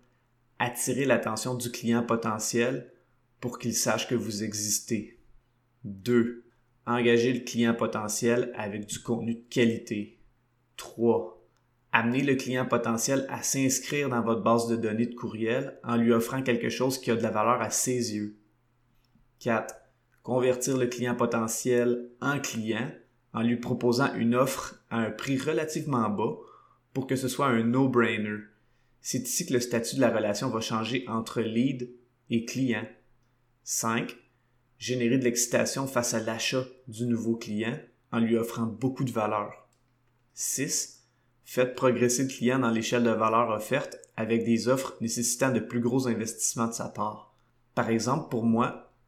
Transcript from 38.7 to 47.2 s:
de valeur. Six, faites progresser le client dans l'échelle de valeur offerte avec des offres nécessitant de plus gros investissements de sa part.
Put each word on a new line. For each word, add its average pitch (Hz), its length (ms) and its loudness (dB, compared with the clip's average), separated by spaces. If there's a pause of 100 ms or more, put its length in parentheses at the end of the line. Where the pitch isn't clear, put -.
de 120 80 -2
valeur. 107 580 -2 (640)
Six, - 720 -4 (340)
faites 127 320 0
progresser 123 500 4
le 131 40 -2
client 127 320 0
dans 117 100 2
l'échelle 113 320 2
de 117 80 6
valeur 110 380 4
offerte 110 500 -2 (180)
avec 113 280 2
des 113 240 2
offres 135 320 0
nécessitant 120 500 0
de 120 80 2
plus 120 220 -2
gros 127 260 2
investissements 113 640 -2
de 117 60 -8
sa - 160 -6
part. - 440 -8 (400)